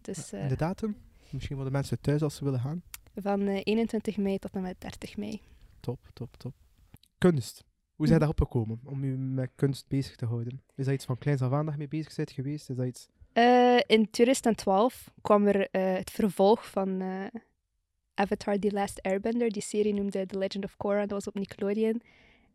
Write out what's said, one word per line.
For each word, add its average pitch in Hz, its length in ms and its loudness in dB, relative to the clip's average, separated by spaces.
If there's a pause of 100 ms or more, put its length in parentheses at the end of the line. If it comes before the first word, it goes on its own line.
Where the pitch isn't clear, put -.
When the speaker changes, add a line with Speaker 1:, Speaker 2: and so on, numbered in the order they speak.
Speaker 1:
Dus, - 280 -10
Speaker 2:
Ja, 202 80 -10
en 196 60 -6
Speaker 1:
eh, 139 60 -2
Speaker 2:
de 131 60 0
datum? 196 420 -4 (320)
Misschien 139 260 -8
voor 135 100 -6
de 135 60 -4
mensen 135 300 -2
thuis 147 200 2
als 147 140 -2
ze - 80 -10
willen 135 160 0
gaan. 151 220 -4 (340)
Speaker 1:
Van, 202 320 -2
eh, 196 160 -2
eenentwintig 220 540 0
mei 196 220 0
tot - 160 -12
en 190 60 -4
met 185 200 -8
dertig - 360 -12
mei. 208 240 -8 (380)
Speaker 2:
Top, 123 200 -8 (140)
top, - 240 -14
top. - 160 -12 (640)
Kunst. 160 460 2 (320)
Hoe 156 120 0
zijn 165 120 6
Speaker 1:
Mhm. 151 80 4
Speaker 2:
daarop 156 200 0
gekomen 113 360 -2
om 139 200 -8
u 131 140 -2
met 131 380 -2
kunst - 320 -2
bezig 135 280 -2
te - 100 -8
houden? 120 360 -6 (140)
Is 135 100 -6
dat 135 80 0
iets 135 120 -4
van 127 120 -4
kleins 143 240 0
af 127 100 0
aan 147 140 0
dat 156 80 -4
je 147 60 -8
mee 147 80 -8
bezig 156 280 -8
bent 151 160 -4
geweest? 143 380 -6
Is 131 60 -6
dat 127 100 -2
iets - 240 -8 (240)
Speaker 1:
Eh, 247 520 6
in 220 240 4
tweeduizend 240 360 4
en 220 100 4
twaalf 202 560 0 (100)
kwam 208 260 4
er, 196 240 2
eh, 190 240 0
het 190 160 -6
vervolg 202 580 4
van, 190 320 -4
eh, 190 240 -6 (880)
Avatar 202 460 0
The 196 120 0
Last 202 300 -4
Airbender. 226 500 0
Die 208 100 -6
serie 208 320 0
noemde 196 320 -2
The 190 120 -8
Legend 196 260 -4
of - 140 -12
Korra. 202 220 0
Dat 202 100 -2
was 202 180 -6
op 202 60 -8
Nickelodeon. 214 680 -2 (540)